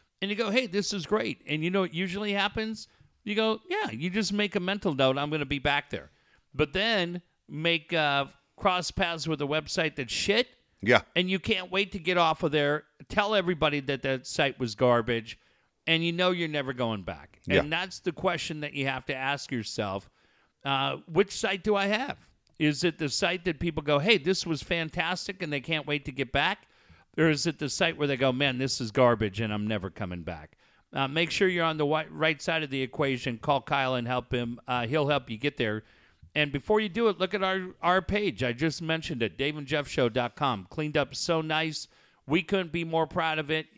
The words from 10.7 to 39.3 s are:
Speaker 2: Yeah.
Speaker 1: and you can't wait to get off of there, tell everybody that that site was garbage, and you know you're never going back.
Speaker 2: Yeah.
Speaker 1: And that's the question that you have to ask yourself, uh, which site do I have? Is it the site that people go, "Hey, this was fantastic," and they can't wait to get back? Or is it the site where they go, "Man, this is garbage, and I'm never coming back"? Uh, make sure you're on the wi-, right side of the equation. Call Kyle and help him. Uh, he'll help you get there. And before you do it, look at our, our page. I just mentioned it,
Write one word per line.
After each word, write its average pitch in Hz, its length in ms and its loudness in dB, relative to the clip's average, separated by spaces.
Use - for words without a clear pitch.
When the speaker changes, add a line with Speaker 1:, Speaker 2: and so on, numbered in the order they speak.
Speaker 2:
Yeah. 110 180 8
Speaker 1:
and 180 140 2
you 190 80 0
can't 185 320 -2
wait 190 220 0
to 202 60 -8
get 175 200 0
off 160 240 2
of 151 100 2
there, 147 320 2
tell 214 260 0
everybody 156 460 2
that 135 220 -4
that 135 240 -2
site 139 320 0
was 117 160 -2
garbage, 117 640 2
and 165 180 2
you 170 80 0
know 180 180 2
you're 175 180 -2
never 143 240 -4
going 113 300 -2
back. 82 440 -12
Speaker 2:
Yeah. 143 140 4
Speaker 1:
And 147 120 -4
that's 180 280 -6
the 175 120 -4
question 165 480 -2
that 147 140 -8
you 139 120 -2
have 131 200 -4
to 135 80 -4
ask 135 360 -4
yourself, 104 580 -4
uh, 139 340 -2
which 185 240 2
site 196 320 -2
do 208 120 2
I 196 100 2
have? 233 320 -2
Is 151 260 2
it 165 140 2
the 156 100 -2
site 175 380 0
that 165 120 -2
people 160 240 -2
go, 147 160 4
"Hey, 196 200 6
this 175 280 0
was 160 160 -2
fantastic," 175 800 -4
and 151 100 -4
they 139 80 -2
can't 151 260 -4
wait 147 200 -2
to 147 60 -8
get 131 200 -4
back? 160 340 0
Or 160 120 6
is 147 160 0
it 156 120 -2
the 143 120 -4
site 165 260 0
where 147 120 0
they 135 80 0
go, 131 160 4
"Man, 127 260 0
this 131 220 -2
is 113 100 -4
garbage, 110 500 4
and 107 120 -2
I'm 104 140 -2
never 98 240 -2
coming 90 320 -8
back"? 78 340 -12
Uh, 135 160 0
make 160 220 0
sure 190 180 2
you're 175 160 0
on 160 140 0
the 151 60 2
wi-, 156 260 0
right 156 320 0
side 160 200 0
of 139 80 -6
the 135 120 -2
equation. 131 560 -2
Call 139 240 2
Kyle 135 320 0
and 120 140 -2
help 127 260 -2
him. 120 340 -2
Uh, 123 180 0
he'll 143 220 2
help 139 220 0
you 110 80 -6
get 135 180 -2
there. 107 260 0
And 151 180 0
before 208 260 0
you 214 100 0
do 220 200 2
it, 175 100 0
look 185 160 0
at 190 80 -2
our, 190 400 -2
our 180 180 4
page. 180 440 -2
I 120 80 2
just 147 300 0
mentioned 160 400 -2
it, 101 140 -2